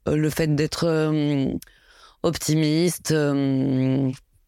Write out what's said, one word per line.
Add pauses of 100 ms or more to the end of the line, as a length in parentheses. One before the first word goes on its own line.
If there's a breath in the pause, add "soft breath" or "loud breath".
euh,
le
fait
d'être,
euh, (720 loud breath)
optimiste,
euh, (360)